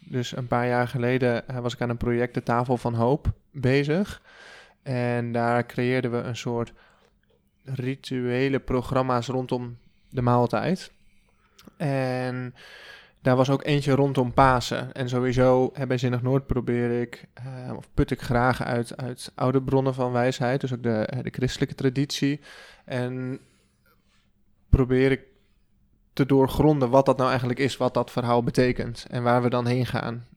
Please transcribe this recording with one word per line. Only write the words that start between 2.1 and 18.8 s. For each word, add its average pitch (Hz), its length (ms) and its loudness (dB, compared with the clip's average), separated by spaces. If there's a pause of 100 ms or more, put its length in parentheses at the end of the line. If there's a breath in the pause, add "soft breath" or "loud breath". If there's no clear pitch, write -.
De 127 80 -4
Tafel 120 340 0
van 117 180 -4
Hoop, 117 380 0 (200)
bezig. 143 680 0 (600 loud breath)
En 120 500 -2
daar 120 340 2
creëerden 127 440 0
we 120 80 -2
een 117 180 -6
soort 117 360 -4 (920 soft breath)
rituele 131 960 -2
programma's 127 680 -2
rondom 123 500 -4 (340)
de 123 120 -4
maaltijd. 120 680 2 (840)
En 127 800 -4 (680 loud breath)
daar 127 140 4
was 131 140 4
ook 139 140 0
eentje 143 300 2
rondom 131 380 2
Pasen. 127 600 2
En 127 160 -6
sowieso, 127 680 2
hè, 135 120 -6
bij 127 120 -2
Zinnig 123 240 -2
Noord 135 240 0
probeer 120 540 0
ik, - 240 -10 (100)
eh, 127 420 -12
of - 180 -14
put - 160 2
ik 131 120 -4
graag 123 400 2
uit, 120 340 -4